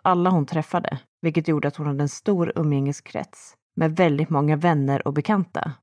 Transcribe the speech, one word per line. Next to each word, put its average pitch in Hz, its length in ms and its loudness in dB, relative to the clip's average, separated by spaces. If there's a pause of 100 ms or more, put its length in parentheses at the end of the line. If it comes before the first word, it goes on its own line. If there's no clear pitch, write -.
alla 180 260 2
hon 165 160 4
träffade, 165 540 -4 (220)
vilket 160 260 0
gjorde 151 200 2
att 143 80 -6
hon 147 120 -4
hade 143 160 -2
en 143 60 0
stor 175 460 0
umgängeskrets - 1000 -2 (200)
med 160 200 0
väldigt 160 340 2
många 147 260 2
vänner 147 520 0
och 139 60 -2
bekanta. 165 680 -2